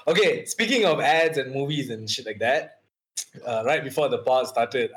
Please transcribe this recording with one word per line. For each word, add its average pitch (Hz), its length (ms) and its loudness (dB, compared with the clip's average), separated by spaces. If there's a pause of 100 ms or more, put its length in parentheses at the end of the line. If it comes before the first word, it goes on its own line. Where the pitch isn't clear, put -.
Okay, 170 380 2
speaking 226 400 0
of 160 160 4
ads 160 380 2
and 131 180 -4
movies 143 340 -2
and 110 200 -8
shit 120 160 -4
like 107 140 -8
that, 139 420 -2 (680)
uh, 110 180 -2
right 143 160 2
before 135 280 0
the 120 80 -2
pod 127 340 2
started, 117 460 0